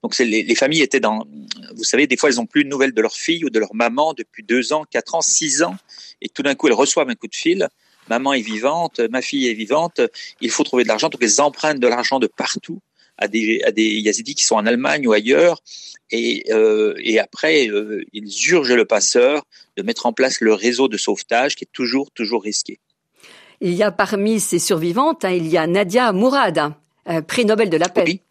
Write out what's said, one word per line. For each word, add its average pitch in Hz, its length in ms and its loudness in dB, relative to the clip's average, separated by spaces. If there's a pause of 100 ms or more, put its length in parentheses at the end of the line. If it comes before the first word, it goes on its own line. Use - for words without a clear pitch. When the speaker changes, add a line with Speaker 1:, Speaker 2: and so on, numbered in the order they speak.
Speaker 1:
Donc, 117 100 -6
c'est, 123 120 2
les, 107 180 0
les 117 100 0
familles 151 280 2
étaient 135 180 2
dans, 110 260 -2 (480)
vous 113 80 -12
savez, - 240 2
des 127 100 0
fois, 151 120 2
elles 127 80 2
n'ont 120 100 -2
plus 147 160 0
de 143 60 -2
nouvelles 135 240 0
de 110 80 0
leur 110 160 0
fille 165 280 -4
ou 135 60 -2
de 113 80 0
leur 104 160 -2
maman 120 380 0
depuis 117 320 -14
deux 120 280 0
ans, 151 120 -2
quatre - 320 -4
ans, 160 60 0
six 151 400 0
ans. 170 120 -2 (460)
Et - 80 -12
tout - 140 -10
d'un 135 120 0
coup, 151 140 2
elles 120 60 6
reçoivent 139 340 2
un 117 80 -6
coup - 100 -14
de - 80 -14
fil. « 170 340 0 (420)
Maman 131 220 0
est 131 100 0
vivante, 127 580 -4 (100)
ma 127 120 -4
fille 131 260 -2
est 117 60 -2
vivante, 131 460 -2 (400)
il - 100 -4
faut - 120 0
trouver 127 220 2
de 110 40 0
l'argent. » 110 220 0
Donc, - 100 -12
elles 117 200 2
empruntent 147 400 0
de 123 80 2
l'argent 123 320 0
de 110 80 2
partout - 520 -8 (360)
à - 100 -2
des, 110 380 0
à 110 80 2
des 107 260 0
Yazidis 107 380 -4
qui - 80 0
sont 117 120 2
en 107 100 0
Allemagne 131 420 0
ou 110 40 4
ailleurs. 143 500 2 (480)
Et, 117 400 -4
euh, 107 480 4
et 110 200 0
après, 143 500 0
euh, 104 440 -4
ils 104 380 -4
urgent 143 240 4
le 117 100 4
passeur 123 600 2 (320)
de 101 60 -8
mettre 110 240 -6
en 120 60 2
place 131 280 -2
le 110 120 4
réseau 120 360 2
de 107 100 -4
sauvetage 120 560 -2
qui - 100 -12
est - 80 -18
toujours, 135 380 -4
toujours 113 320 -4
risqué. - 380 -8 (800)
Speaker 2:
Il 180 120 -2
y 175 100 0
a 208 100 2
parmi 208 480 0
ces - 180 -2
survivantes, 196 680 0
hein, 190 60 0
il 175 160 0
y 160 100 2
a 160 100 2
Nadia 208 460 2
Mourad, 185 600 2 (340)
euh, 165 140 -2
prix 233 220 -2
Nobel 214 260 2
de 160 80 2
la 175 100 2
paix. 190 180 0
Speaker 1:
Oui. 175 140 -2 (100)